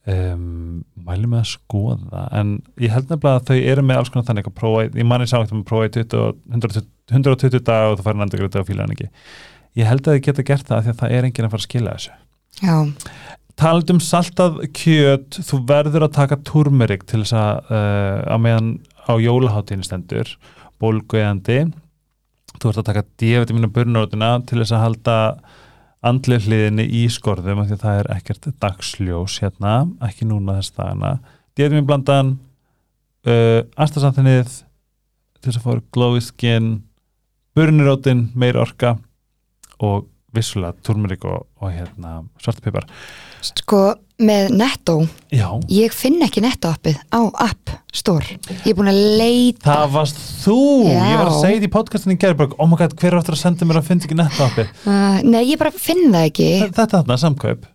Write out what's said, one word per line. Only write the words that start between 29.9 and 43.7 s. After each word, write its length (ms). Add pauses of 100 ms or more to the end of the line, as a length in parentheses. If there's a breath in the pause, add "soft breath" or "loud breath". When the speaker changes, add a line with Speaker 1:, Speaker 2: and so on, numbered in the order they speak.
Speaker 1:
ekki 300
núna 300
þessa 180
dagana. 340 (460 soft breath)
D-vítamínblandan, 800 (880)
uh, 360 (100)
astaxanthinið 880 (840)
til 80
þess 60
að 80
fá 160 (100)
glowy 300
skin, 480 (840)
burnirótin, 760
meir 260
orka 420 (760)
og 300 (260)
vissulega 520
turmerik 420
og, 300
og 160
hérna 480 (160)
svartapipar. 500 (500 loud breath)
Speaker 2:
Sko, 600 (200)